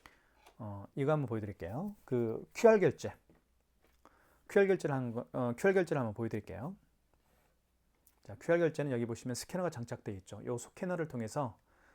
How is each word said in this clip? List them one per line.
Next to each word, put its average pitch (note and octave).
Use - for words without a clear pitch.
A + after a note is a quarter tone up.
어, G2+
이거 D3
한번 D3
보여드릴게요. A2
그 A#2
큐알 A3
결제. B2
큐알 G3
결제를 E3+
한 B2
거, A#2+
어, B2
큐알 F#3+
결제를 E3+
한번 A2
보여드릴게요. A2+
자, -
큐알 E3+
결제는 D3
여기 A#2+
보시면 A#2
스캐너가 F3+
장착되어 A#2
있죠. G#2
요 A#2+
스캐너를 F3
통해서, A#2+